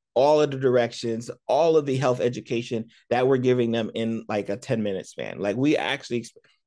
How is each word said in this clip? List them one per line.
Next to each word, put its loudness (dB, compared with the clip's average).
all 6
of 2
the -4
directions, 0
all 4
of 4
the 0
health 0
education -4
that 2
we're 4
giving 2
them -2
in, -4
like, -4
a -4
ten -4
minute -6
span. -12
Like, -2
we 2
actually -4
exp-, -14